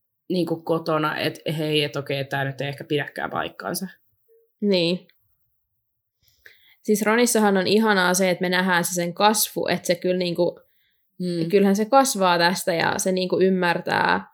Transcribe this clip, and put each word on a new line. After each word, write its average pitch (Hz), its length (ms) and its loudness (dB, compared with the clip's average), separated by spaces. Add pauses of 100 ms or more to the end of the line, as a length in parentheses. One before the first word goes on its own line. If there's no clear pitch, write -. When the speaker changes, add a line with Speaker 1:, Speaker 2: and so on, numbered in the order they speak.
(300)
Speaker 1:
niinku 165 320 -2
kotona, 156 560 -2
et 151 220 -6 (180)
hei, 151 260 0
et 143 120 -6
okei, 139 300 -6
tää 139 180 -4
nyt 135 180 -6
ei 143 60 -6
ehkä 139 160 -12
pidäkään 143 460 -6
paikkaansa. - 580 -8 (760)
Speaker 2:
Niin. 180 460 0 (1700)
Siis 208 200 0
Ronissahan 220 560 2
on 185 100 0
ihanaa 196 460 2
se, 185 160 2
että 175 120 -2
me 180 80 -2
nähdään 180 340 2
se 175 100 -4
sen 175 200 -2
kasvu, - 540 0
että - 200 -2
se 175 80 2
kyllä 180 220 -2
niinku, 175 420 -2 (600)
Speaker 1:
Mm. 170 300 -4
Speaker 2:
kyllähän 196 260 4
se 214 100 0
kasvaa 214 520 2
tästä 180 360 0
ja 160 240 0
se 190 140 -2
niinku 185 300 0
ymmärtää 180 920 0